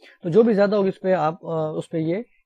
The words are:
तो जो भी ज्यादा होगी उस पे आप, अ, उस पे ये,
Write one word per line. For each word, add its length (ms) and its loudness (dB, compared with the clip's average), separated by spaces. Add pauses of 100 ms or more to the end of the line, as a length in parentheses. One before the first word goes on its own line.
(220)
तो 80 -6
जो 120 6
भी 120 2
ज्यादा 220 2
होगी 120 0
उस 100 -6
पे 140 -2
आप, 320 -2
अ, 320 -6
उस 100 -8
पे 120 -8
ये, 260 -4 (220)